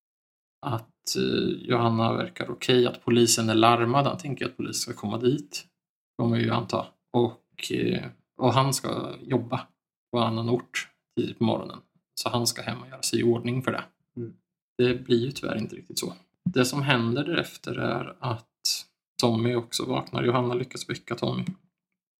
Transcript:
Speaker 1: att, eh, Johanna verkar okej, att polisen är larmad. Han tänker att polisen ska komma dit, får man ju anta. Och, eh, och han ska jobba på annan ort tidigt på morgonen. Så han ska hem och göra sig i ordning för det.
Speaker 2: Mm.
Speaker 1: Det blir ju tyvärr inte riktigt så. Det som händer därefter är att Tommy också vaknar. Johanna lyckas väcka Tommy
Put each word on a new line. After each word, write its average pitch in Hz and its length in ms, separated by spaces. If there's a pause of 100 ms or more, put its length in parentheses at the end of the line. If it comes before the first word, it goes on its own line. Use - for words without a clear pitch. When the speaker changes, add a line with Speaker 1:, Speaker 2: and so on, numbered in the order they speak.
(600)
Speaker 1:
att, - 560
eh, - 320 (200)
Johanna 117 440
verkar 120 380
okej, 123 360
att - 180
polisen 117 440
är 110 60
larmad. 117 520
Han 123 120
tänker 139 280
att - 100
polisen 113 180 (180)
ska - 80
komma 110 180
dit, - 460 (520)
får 120 120
man 117 120
ju 113 100
anta. - 360 (260)
Och, - 600
eh, 123 320 (320)
och 123 160
han 135 220
ska - 480
jobba 123 440 (460)
på 120 60
annan 113 320
ort - 380 (280)
tidigt - 220
på 120 60
morgonen. - 340 (360)
Så - 140
han 117 180
ska - 160
hem 120 200
och 127 60
göra 131 140
sig 117 180
i - 20
ordning 120 400
för 113 100
det. - 120 (320)
Speaker 2:
Mm. 117 160 (460)
Speaker 1:
Det 123 160 (100)
blir 120 220
ju 143 60
tyvärr - 260
inte - 180
riktigt - 220
så. - 140 (320)
Det 131 200
som 139 180
händer 123 420
därefter - 540
är - 420
att 123 280 (720)
Tommy 120 340
också 120 320
vaknar. 127 360
Johanna 123 320
lyckas - 360
väcka - 240
Tommy 123 300 (760)